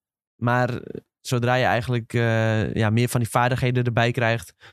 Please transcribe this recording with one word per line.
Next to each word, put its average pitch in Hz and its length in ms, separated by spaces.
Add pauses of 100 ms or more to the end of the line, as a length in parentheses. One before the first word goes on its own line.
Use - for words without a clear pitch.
(420)
Maar 120 400 (400)
zodra 123 320
je 127 120
eigenlijk, 117 480
eh, 110 600
ja, 107 160
meer 120 200
van 135 100
die 117 100
vaardigheden 123 540
erbij 120 280
krijgt, 117 420 (200)